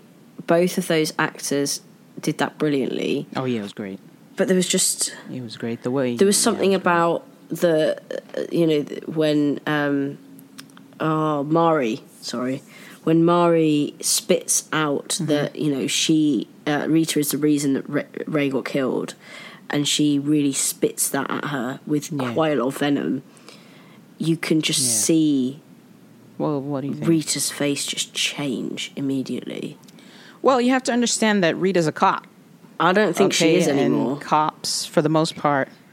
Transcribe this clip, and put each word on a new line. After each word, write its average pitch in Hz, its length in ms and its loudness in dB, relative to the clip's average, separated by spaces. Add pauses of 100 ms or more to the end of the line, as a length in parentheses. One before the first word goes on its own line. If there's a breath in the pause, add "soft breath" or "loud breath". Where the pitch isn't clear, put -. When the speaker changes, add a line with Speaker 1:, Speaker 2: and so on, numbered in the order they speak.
(460)
Speaker 1:
both 175 320 2
of 180 80 -2
those 160 320 0
actors 143 600 -2 (400)
did - 180 -4
that - 200 -4
brilliantly. 139 760 -2
Speaker 2:
Oh, 131 100 -4
yeah, 123 140 -2
it 104 40 -6
was 101 100 -10
great. 95 260 -10 (380)
Speaker 1:
But 196 100 0
there 185 100 2
was 180 120 2
just - 480 -2 (160)
Speaker 2:
It 127 100 -8
was 113 140 -12
great. 117 260 -8
The 123 80 -4
way 127 260 0
Speaker 1:
there 196 100 4
was 202 120 2
Speaker 2:
yeah, - 60 2
Speaker 1:
something 196 280 2
Speaker 2:
it 190 40 2
was 185 80 -2
great. 180 80 4
Speaker 1:
about 170 320 2 (240)
the, 160 520 2 (360)
uh, - 60 -4 (100)
you 165 160 4
know, 151 160 2
th-, - 240 -10
when, 151 580 2
um, 143 520 -2 (840)
oh, 156 440 0
Mari, 156 580 2 (180)
sorry. 127 420 -6 (420 loud breath)
When 165 200 4
Mari 165 760 4
spits - 720 -2
out 147 360 -2
Speaker 2:
Mm-hmm. - 180 -4
Speaker 1:
that, 147 300 0
you 147 180 0
know, 131 120 -2
she, 151 640 2 (180)
uh, 147 220 -2
Rita 160 320 2
is 147 100 -2
the 139 80 -2
reason 147 360 2
that - 140 -4
Ra-, 143 140 -2 (240)
Ray 143 240 0
got 131 140 -2
killed, - 500 -4 (560 loud breath)
and 147 180 0
she 147 300 2
really 143 340 2
spits - 580 -2
that 139 200 -4
at - 160 -6
her 135 400 -6
with 151 260 -2
Speaker 2:
Yeah. 131 220 -4
Speaker 1:
quite 156 240 2
a 117 40 0
lot 123 60 0
of 139 100 -6
venom, 139 440 -2 (960 loud breath)
you 160 180 0
can 160 260 0
just 156 180 -2
Speaker 2:
Yeah. 131 80 0
Speaker 1:
see 143 720 2 (760)
Speaker 2:
Well, 147 240 -2
what 139 220 -6
do 139 60 -6
you 139 60 -4
think? 147 140 -4
Speaker 1:
Rita's 151 420 0
face 143 360 -2
just - 280 -6
change - 800 -4
immediately. 135 840 -6 (640 loud breath)
Speaker 2:
Well, 254 200 4
you 247 100 4
have 262 140 2
to 254 80 -2
understand 220 500 2
that 160 140 4
Rita's 175 320 2
a 143 40 -2
cop. - 340 0 (520)
Speaker 1:
I 170 140 4
don't 180 240 2
think 196 160 4
she 165 140 2
Speaker 2:
Okay, 160 100 6
Speaker 1:
is 175 100 4
Speaker 2:
and 143 140 2
Speaker 1:
anymore. 143 380 0
Speaker 2:
cops, - 680 -2
for - 160 0
the 151 60 2
most 160 260 0
part. 143 340 0 (240 loud breath)